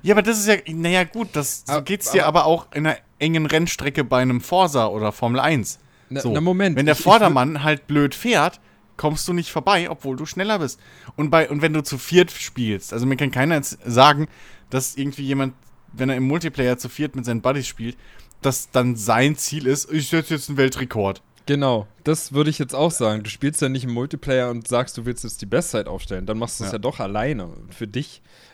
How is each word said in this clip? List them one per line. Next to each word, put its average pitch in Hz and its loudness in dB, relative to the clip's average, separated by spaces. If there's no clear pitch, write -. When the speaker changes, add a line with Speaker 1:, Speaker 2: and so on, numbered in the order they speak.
Speaker 1:
Ja, 196 4
aber 208 4
das 214 2
ist 202 -2
ja, 208 6
naja, 170 2
gut, 226 -8
das, - -4
so 139 -2
Speaker 2:
Aber, 147 0
Speaker 1:
geht's 190 -4
dir 170 4
Speaker 2:
aber 156 4
Speaker 1:
aber 147 4
auch 165 2
in 151 -2
einer 156 0
engen 160 0
Rennstrecke 151 0
bei 127 2
einem 127 2
Forza 147 2
oder 104 -2
Formel 123 0
eins. 135 0
Speaker 2:
Na, 135 -6
Speaker 1:
So. 120 0
Speaker 2:
na, 151 0
Moment, 180 2
Speaker 1:
Wenn 139 2
der 151 4
Speaker 2:
ich, 143 2
ich - -6
Speaker 1:
Vordermann 156 4
halt 151 0
blöd 143 2
fährt, 185 0
kommst 156 -2
du 180 0
nicht 175 -2
vorbei, 175 2
obwohl 139 -6
du 151 -8
schneller 202 -2
bist. 143 -4
Und 147 -2
bei, 160 4
und 147 -2
wenn 160 2
du 151 0
zu 135 -6
viert 175 4
spielst, - -4
also 117 -2
mir 135 2
kann 135 0
keiner 139 0
jetzt - -4
sagen, 139 6
dass 131 -6
irgendwie 139 -6
jemand, 135 -2
wenn 131 -2
er 131 -2
im 131 0
Multiplayer 139 0
zu 123 -10
viert 147 -6
mit 127 -6
seinen 117 -2
Buddies 127 0
spielt, 117 -10
dass - -2
dann 123 2
sein 127 2
Ziel 147 -4
ist, 143 -2
ich 151 -2
setz 160 0
jetzt 151 -4
einen 139 -6
Weltrekord. 123 0
Speaker 2:
Genau, 135 0
das 156 -2
würde 151 2
ich 151 -4
jetzt 135 -6
auch 156 2
sagen. 107 0
Du 107 -10
spielst 147 -4
ja 139 0
nicht 131 -4
im 123 -4
Multiplayer 127 -2
und 117 -8
sagst, 123 -2
du 117 -8
willst 120 -6
jetzt 113 -12
die 104 -12
Bestzeit 110 -2
aufstellen. - -8
Dann 110 -4
machst 117 -8
du 113 -6
es 98 -6
Speaker 1:
Ja. 101 -6
Speaker 2:
ja 110 -4
doch 127 -6
alleine 107 -4
und - -18
für 110 -10
dich. 127 -8